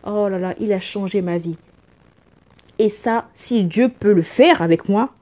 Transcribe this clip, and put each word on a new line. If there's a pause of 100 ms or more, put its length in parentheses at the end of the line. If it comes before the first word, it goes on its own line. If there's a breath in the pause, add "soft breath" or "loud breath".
Oh
là
là,
il
a
changé
ma
vie. (1200)
Et
ça,
si
Dieu
peut
le
faire
avec
moi (120)